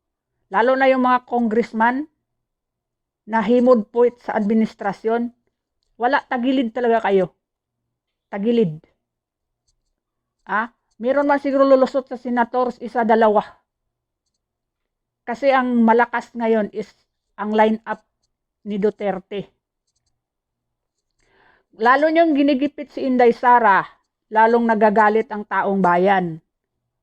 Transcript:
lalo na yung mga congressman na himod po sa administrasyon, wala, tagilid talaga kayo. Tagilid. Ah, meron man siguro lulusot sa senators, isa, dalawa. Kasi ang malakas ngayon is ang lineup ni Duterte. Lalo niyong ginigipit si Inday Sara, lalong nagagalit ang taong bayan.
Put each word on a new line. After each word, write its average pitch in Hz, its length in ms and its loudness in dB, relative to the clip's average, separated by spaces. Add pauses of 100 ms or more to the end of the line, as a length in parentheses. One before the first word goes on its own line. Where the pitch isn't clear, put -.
(480)
lalo 226 240 0
na 262 160 0
yung 254 160 2
mga 254 240 0
congressman 240 800 -2 (1200)
na 220 160 -2
himod 240 480 2
po 240 160 2 (140)
sa - 160 -6
administrasyon, 220 880 -4 (720)
wala, 262 300 -2
tagilid 254 420 -2
talaga 226 380 -2
kayo. 190 240 0 (1000)
Tagilid. 202 480 -2 (1700)
Ah, 214 240 -4 (240)
meron 269 300 -2
man 285 160 0
siguro 277 260 0
lulusot 262 400 2
sa 254 80 -12
senators, 240 640 -4
isa, 240 220 -4
dalawa. 220 420 2 (1800)
Kasi 262 260 -2
ang 247 300 0
malakas 233 500 0
ngayon 226 400 -2
is 214 160 -12 (460)
ang 208 160 -10
lineup 220 560 -2 (560)
ni 208 160 -10
Duterte. 202 720 -6 (2250)
Lalo 269 320 4
niyong 330 160 4
ginigipit 285 640 -2
si 254 80 -10
Inday 247 320 2
Sara, 233 480 2 (480)
lalong 233 400 2
nagagalit 214 640 2
ang 208 80 -8
taong 196 400 -2
bayan. 180 560 0 (640)